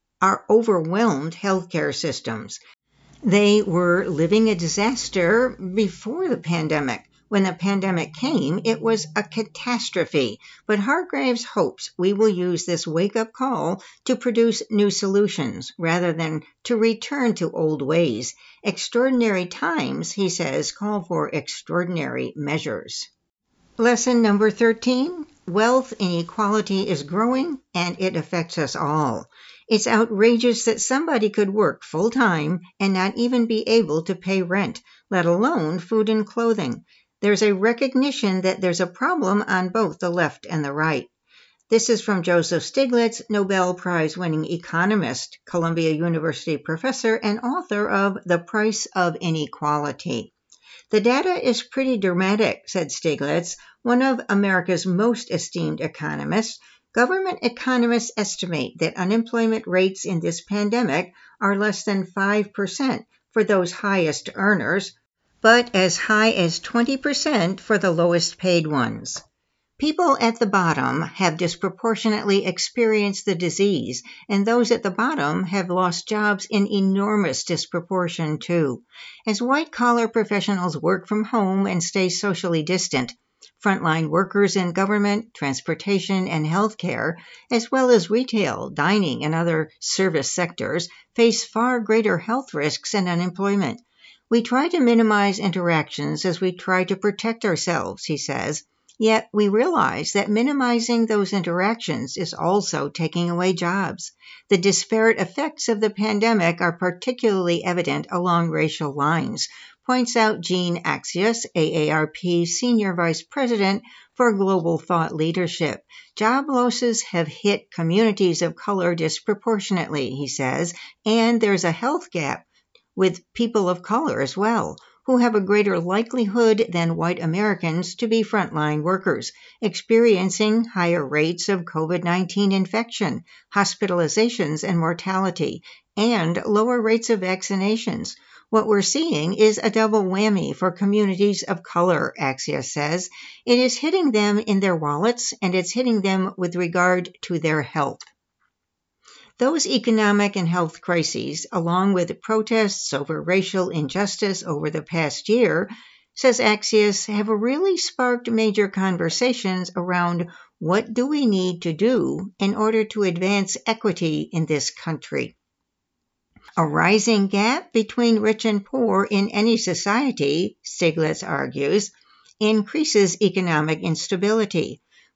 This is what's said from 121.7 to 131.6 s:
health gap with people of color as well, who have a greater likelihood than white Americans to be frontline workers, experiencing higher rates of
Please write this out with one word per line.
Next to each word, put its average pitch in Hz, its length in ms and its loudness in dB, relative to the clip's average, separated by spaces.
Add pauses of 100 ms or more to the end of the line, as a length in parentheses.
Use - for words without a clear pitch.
health 269 400 -4
gap 147 340 -6 (500)
with 185 260 0 (120)
people 226 340 0
of 180 160 -2
color 247 380 -2
as 139 160 -4
well, 190 400 -2 (280)
who 254 120 4
have 240 180 4
a 208 60 2
greater 196 380 2
likelihood 220 920 2
than 170 240 0
white 165 260 -2
Americans 175 760 -2
to 233 120 -2
be 220 160 4
frontline 156 580 -2
workers, 165 520 -2 (280)
experiencing 220 1040 2
higher 170 420 0
rates 156 440 0
of 180 160 0